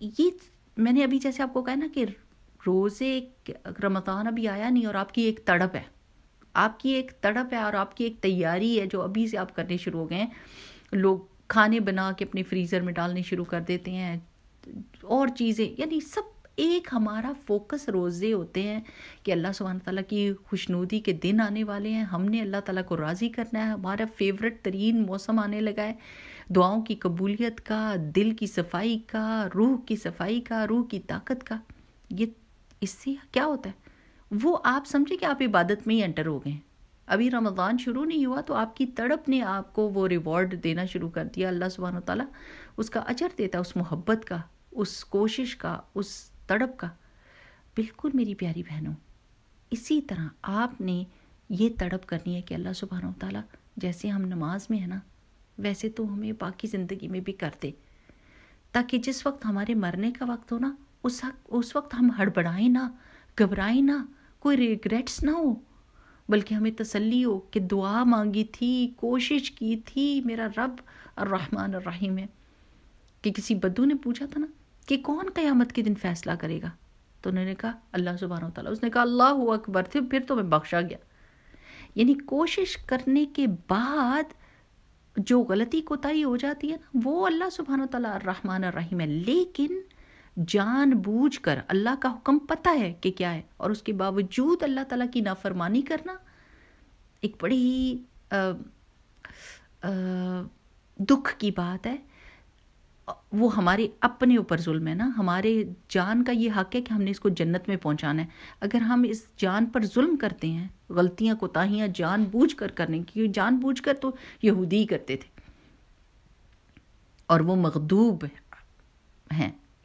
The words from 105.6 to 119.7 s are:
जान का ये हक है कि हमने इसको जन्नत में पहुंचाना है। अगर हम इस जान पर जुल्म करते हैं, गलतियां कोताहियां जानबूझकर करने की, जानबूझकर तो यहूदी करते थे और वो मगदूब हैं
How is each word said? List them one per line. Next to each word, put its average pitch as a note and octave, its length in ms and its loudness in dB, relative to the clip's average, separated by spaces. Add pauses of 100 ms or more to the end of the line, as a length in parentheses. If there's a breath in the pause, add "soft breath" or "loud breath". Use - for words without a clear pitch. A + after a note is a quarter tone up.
जान G#3 320 2
का B3 80 2
ये A#3 180 2
हक G3 260 0
है B3 60 2
कि A#3+ 120 -4
हमने G3+ 180 2
इसको G3 180 2
जन्नत F3 400 0
में F#3+ 80 0
पहुंचाना D3+ 440 0
है। E3 80 -6 (320 loud breath)
अगर G#3+ 200 2
हम B3 240 4
इस A3 220 -4 (120)
जान G3+ 260 2
पर A#3 180 0
जुल्म C#4 320 4
करते G3+ 320 -2
हैं, E3 260 -4 (180)
गलतियां F3+ 440 2
कोताहियां G3+ 560 0
जानबूझकर G3+ 800 2
करने E3 320 -2
की, G#3+ 240 -2
जानबूझकर B3+ 680 2
तो C4+ 220 -4 (260 loud breath)
यहूदी F#3+ 420 4
करते C#3+ 300 -4
थे - 140 -12 (2000 soft breath)
और E3 120 8
वो F3 140 4
मगदूब E3+ 760 4 (1040)
हैं D#3 280 -2 (260)